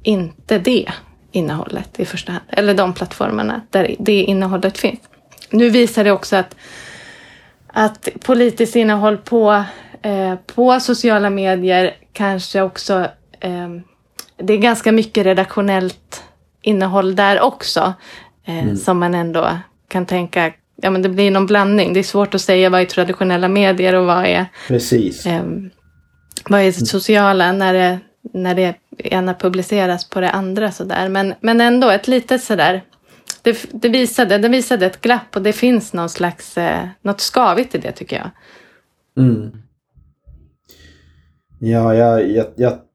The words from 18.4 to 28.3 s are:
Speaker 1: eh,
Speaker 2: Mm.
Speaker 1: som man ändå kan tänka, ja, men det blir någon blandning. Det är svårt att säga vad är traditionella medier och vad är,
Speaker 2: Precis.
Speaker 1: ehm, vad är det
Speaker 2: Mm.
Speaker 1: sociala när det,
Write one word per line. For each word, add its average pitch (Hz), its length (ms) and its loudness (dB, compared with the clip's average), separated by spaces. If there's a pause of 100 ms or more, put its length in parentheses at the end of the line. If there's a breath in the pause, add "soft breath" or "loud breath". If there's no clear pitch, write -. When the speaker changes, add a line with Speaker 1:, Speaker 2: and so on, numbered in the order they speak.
Speaker 1:
eh, 165 180 -8
Speaker 2:
Mm. 104 140 -2
Speaker 1:
som 180 220 0
man 175 160 0
ändå 170 440 -2 (300)
kan 185 180 -4
tänka, 175 460 -2 (240)
ja, - 140 -2
men 185 120 0
det 190 60 0
blir 196 220 2
någon 190 160 2
blandning. 202 460 2
Det 190 80 2
är 190 40 -4
svårt 202 300 -2
att 190 60 -2
säga 185 300 4
vad 185 100 4
är 180 40 2
traditionella 180 640 -2
medier 185 460 2
och 185 120 2
vad 180 200 0
är, 180 200 0 (220 loud breath)
Speaker 2:
Precis. 117 580 0
Speaker 1:
ehm, 175 440 -6 (800)
vad 202 120 4
är 196 40 4
det 185 120 2
Speaker 2:
Mm. 226 100 -2
Speaker 1:
sociala 196 640 2
när 190 220 0
det, 180 240 2 (340)